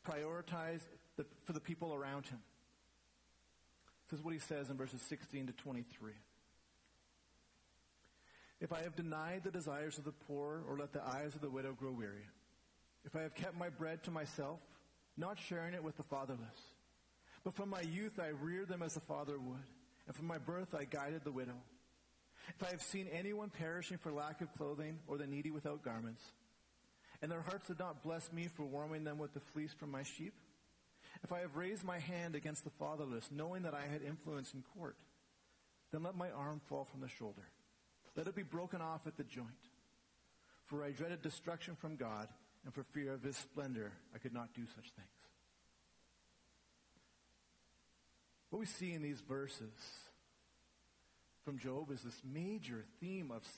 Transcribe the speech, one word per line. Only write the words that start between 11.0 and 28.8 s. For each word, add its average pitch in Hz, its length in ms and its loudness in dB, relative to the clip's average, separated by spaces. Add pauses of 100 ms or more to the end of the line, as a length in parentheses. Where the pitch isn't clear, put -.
eyes 139 320 2
of 151 60 -4
the 143 100 2
widow 135 220 2
grow 135 180 0
weary, 104 360 0 (800)
if - 120 -4
I 160 60 4
have 156 120 0
kept 170 240 0
my 175 120 4
bread 160 340 0
to 185 60 0
myself, 156 500 2 (560)
not 185 220 2
sharing 170 360 2
it 175 80 0
with 156 140 0
the 151 60 -2
fatherless, 131 720 -2 (680)
but 185 100 2
from 202 160 2
my 190 100 2
youth 196 380 2
I 170 100 4
reared 170 400 2
them 175 140 2
as 160 120 2
the 151 60 0
father 147 380 2
would, 131 280 -2 (400)
and - 80 -4
from 156 120 -2
my 165 120 2
birth 175 360 2
I 147 100 4
guided 147 400 2
the 147 80 2
widow. 123 240 0 (1040)
If - 20 2
I 180 100 4
have 175 100 -2
seen 190 280 2
anyone 202 380 2
perishing 170 480 0
for 160 160 0
lack 151 300 0
of 160 100 0
clothing 151 460 0 (100)
or 139 80 2
the 143 100 0
needy 143 240 2
without 147 320 0
garments, 113 400 0 (1000)
and 156 100 2
their 165 80 2
hearts 185 280 0
did 175 100 0
not 165 240 0
bless 165 320 2
me 170 200 2
for 151 120 0
warming 151 380 0